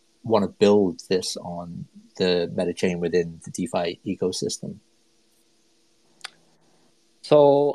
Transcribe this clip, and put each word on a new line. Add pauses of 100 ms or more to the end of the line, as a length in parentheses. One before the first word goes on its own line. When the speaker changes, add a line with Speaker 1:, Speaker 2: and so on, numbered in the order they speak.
(240)
Speaker 1:
wanna
build
this
on (300)
the
meta
chain
within
the
DeFi
ecosystem? (2500)
Speaker 2:
So,